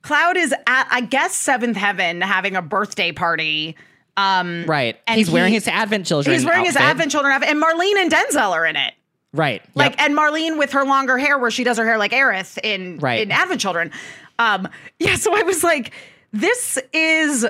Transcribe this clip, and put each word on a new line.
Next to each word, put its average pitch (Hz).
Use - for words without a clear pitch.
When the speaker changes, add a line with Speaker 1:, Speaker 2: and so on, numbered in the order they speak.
Speaker 1:
Cloud 330
is 285
at, 254
I 247
guess, 285
Seventh 240
Heaven 185
having 190
a 185
birthday 190
party. 160
Um, 180
Speaker 2:
Right. 143
Speaker 1:
and 226
Speaker 2:
He's 196
wearing 175
Speaker 1:
he 226
Speaker 2:
his 208
Advent 202
Children 156
Speaker 1:
He's 285
wearing 349
his 339
Speaker 2:
outfit. 277
Speaker 1:
Advent 302
Children 277
outfit, 277
and 302
Marlene 349
and 349
Denzel 302
are 165
in 156
it. 139
Speaker 2:
Right. 139
Speaker 1:
Like, 285
Speaker 2:
Yep. -
Speaker 1:
and 294
Marlene 311
with 285
her 277
longer 269
hair, 285
where 240
she 247
does 240
her 226
hair 226
like 208
Aerith 233
in, 185
Speaker 2:
Right. 123
Speaker 1:
in 208
Advent 359
Children. 170
Um, 208
yeah, 359
so 403
I 427
was 339
like, 311
"This 370
is 311